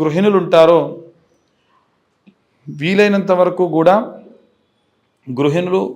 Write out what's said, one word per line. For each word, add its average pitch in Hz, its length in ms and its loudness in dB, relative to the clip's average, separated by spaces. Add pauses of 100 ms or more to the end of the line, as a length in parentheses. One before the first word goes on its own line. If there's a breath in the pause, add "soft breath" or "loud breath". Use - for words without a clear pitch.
గృహిణులు 180 420 0
ఉంటారో 165 380 4 (1900)
వీలైనంత 190 720 -2
వరకు 180 260 0 (100)
కూడా 170 200 4 (1300)
గృహిణులు 160 560 -2 (140)